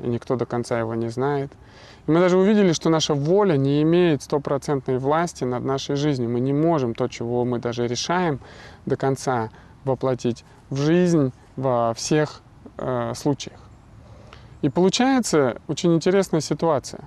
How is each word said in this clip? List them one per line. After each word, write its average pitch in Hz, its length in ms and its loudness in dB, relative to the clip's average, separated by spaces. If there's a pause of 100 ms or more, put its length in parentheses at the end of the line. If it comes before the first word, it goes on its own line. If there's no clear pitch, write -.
и - 40 -4
никто 120 280 -2
до 120 100 -2
конца 120 320 -4
его 113 160 -4
не 117 160 -4
знает. 139 420 -4 (540)
И 151 60 0
мы 165 80 4
даже 180 180 4
увидели, 196 360 4
что - 160 -2
наша 160 260 2
воля 170 420 2
не 139 240 2
имеет 165 400 4
стопроцентной 139 800 -2
власти 151 440 -2
над 123 200 -2
нашей 135 320 -4
жизнью. 139 340 -2
Мы 120 100 -2
не 135 140 0
можем 147 400 0
то, 123 140 -2
чего 123 380 -4
мы 123 120 -2
даже 120 300 -4
решаем, 156 520 -2 (460)
до 135 100 0
конца 127 540 -2 (340)
воплотить 127 600 -2 (240)
в 139 80 -6
жизнь 160 560 2 (220)
во 120 400 0
всех, - 460 -2 (360)
э, 123 380 -4
случаях. - 440 -4 (1000)
И 151 80 0
получается 185 880 2 (100)
очень 165 260 0
интересная 180 460 2
ситуация. 151 680 -2